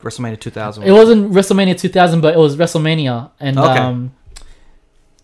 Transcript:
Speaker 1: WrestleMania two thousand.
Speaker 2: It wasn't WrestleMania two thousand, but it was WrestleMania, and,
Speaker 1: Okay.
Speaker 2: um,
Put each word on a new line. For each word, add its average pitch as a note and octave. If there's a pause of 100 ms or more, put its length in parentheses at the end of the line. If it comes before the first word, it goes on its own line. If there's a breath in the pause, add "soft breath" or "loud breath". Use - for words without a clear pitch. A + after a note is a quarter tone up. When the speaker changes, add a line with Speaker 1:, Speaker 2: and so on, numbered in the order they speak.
Speaker 1:
WrestleMania A#2
two -
thousand. G#2+
Speaker 2:
It F#3+
wasn't G#3+
WrestleMania F#3+
two F3+
thousand, E3+
but D#3+
it E3
was D3
WrestleMania, D#3
and, C3+
Speaker 1:
Okay. C3
Speaker 2:
um, B2+ (1120 soft breath)